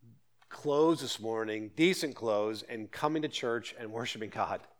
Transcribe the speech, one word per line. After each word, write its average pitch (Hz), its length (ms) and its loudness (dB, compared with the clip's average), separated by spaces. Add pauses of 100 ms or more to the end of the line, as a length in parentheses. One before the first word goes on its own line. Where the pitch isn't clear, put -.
(480)
clothes 147 540 4
this 123 180 -4
morning, 110 560 -2
decent 165 400 4
clothes, 107 480 2
and 110 300 -8
coming 151 300 0
to 151 40 -2
church 117 500 -4
and 113 140 -10
worshiping 113 380 -6
God? 98 360 -2 (140)